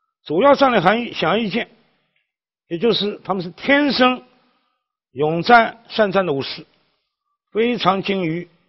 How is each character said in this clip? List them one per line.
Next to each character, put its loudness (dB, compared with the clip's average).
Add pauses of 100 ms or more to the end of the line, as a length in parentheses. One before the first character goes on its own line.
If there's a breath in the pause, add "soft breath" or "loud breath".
(220)
主 -2
要 6
战 2
略 2
含 2
义 -10
显 -4
而 0
易 -4
见， -6 (960)
也 -8
就 0
是 -4
他 -4
们 -6
是 -12
天 0
生 0 (880)
勇 -2
战 2
善 -2
战 0
的 -2
武 -4
士， -12 (840)
非 -2
常 0
精 -4
于 -6 (200)